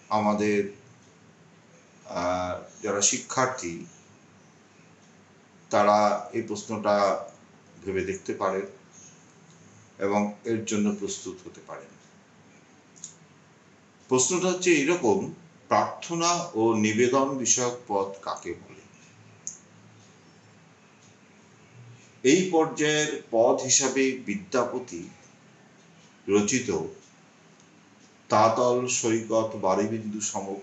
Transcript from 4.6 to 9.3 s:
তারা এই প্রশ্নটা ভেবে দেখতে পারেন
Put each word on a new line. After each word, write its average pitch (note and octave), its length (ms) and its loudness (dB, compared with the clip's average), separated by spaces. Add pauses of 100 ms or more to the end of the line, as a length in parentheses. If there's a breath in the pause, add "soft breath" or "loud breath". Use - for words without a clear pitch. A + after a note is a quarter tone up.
তারা G#2 640 4
এই A#2 80 -4
প্রশ্নটা G#2 880 -2 (560)
ভেবে F#2+ 180 -2
দেখতে F#2+ 300 -6
পারেন F#2+ 280 -2 (1400)